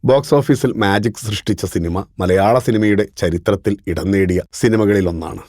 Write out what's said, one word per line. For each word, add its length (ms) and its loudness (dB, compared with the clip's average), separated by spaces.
ബോക്സ് 300 2
ഓഫീസിൽ 380 2
മാജിക് 540 -2
സൃഷ്ടിച്ച 380 -4
സിനിമ 400 -4
മലയാള 400 2
സിനിമയുടെ 480 2
ചരിത്രത്തിൽ 600 -2
ഇടം 240 -4
നേടിയ 320 2
സിനിമകളിലൊന്നാണ്. 960 0